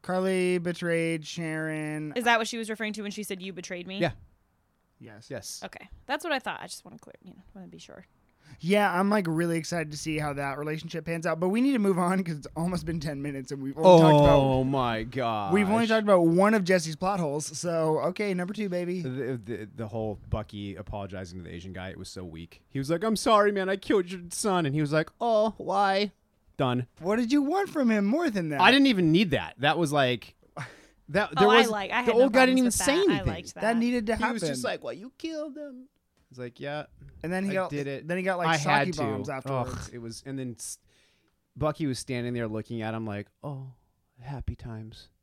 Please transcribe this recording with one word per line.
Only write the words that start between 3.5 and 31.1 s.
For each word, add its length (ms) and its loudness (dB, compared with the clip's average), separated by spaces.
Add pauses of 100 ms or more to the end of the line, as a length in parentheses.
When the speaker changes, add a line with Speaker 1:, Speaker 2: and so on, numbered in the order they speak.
Speaker 2:
betrayed 340 -12
me"? 120 -10
Speaker 3:
Yeah. 120 0 (880)
Speaker 1:
Yes. 300 -20
Speaker 3:
Yes. 360 -12
Speaker 2:
Okay. 240 -16 (160)
That's 180 -4
what 80 -4
I 80 0
thought. 220 -8
I 60 -14
just 180 -16
wanna 140 -20
clear, 240 -20
you 80 -20
know, 100 -20 (140)
wanna 120 -18
be 120 -20
sure. 260 -20 (540)
Speaker 1:
Yeah, 380 2
I'm, 120 2
like, 180 2
really 300 0
excited 340 -4
to 60 -10
see 220 -4
how 140 -4
that 240 -6
relationship 480 -8
pans 200 -6
out. 140 0
But 100 0
we 100 2
need 140 4
to 60 2
move 200 4
on 240 2
'cause 140 -4
it's 180 -14
almost 300 -4
been 140 -4
ten 220 -6
minutes 300 -8
and 120 -8
we've 140 -8
only 240 10
talked 220 10
about 160 10
Speaker 3:
Oh 240 4
my 400 0
gosh. 480 -2
Speaker 1:
we've 180 4
only 180 2
talked 160 2
about 240 6
one 260 6
of 100 2
Jesse's 320 0
plot 240 -2
holes. 260 -4 (120)
So, 420 0
okay, 360 -2
number 180 -4
two, 160 -4
baby. 320 -4
Speaker 3:
The, 420 -6
the, 320 -10
the 120 -8
whole 320 -6 (100)
Bucky 460 -6
apologizing 640 -12
to 40 -14
the 100 -14
Asian 200 -14
guy, 160 -12
it 80 -14
was 120 -14
so 140 -14
weak. 460 -16
He 100 -8
was 120 -6
like, 120 -2
"I'm 120 0
sorry, 360 4
man, 180 -2
I 60 0
killed 360 0
your 180 -12
son." 380 0
And 80 -2
he 60 0
was 120 -2
like, 160 2 (100)
"Oh, 380 2
why?" 540 0 (460)
Done. 300 0 (120)
Speaker 1:
What 180 0
did 160 0
you 80 4
want 260 0
from 240 2
him 140 4
more 240 2
than 200 -2
that? 120 0
Speaker 3:
I 100 10
didn't 160 6
even 240 4
need 200 4
that. 260 -4
That 200 2
was 140 0
like, 440 0 (720)
that, 280 -2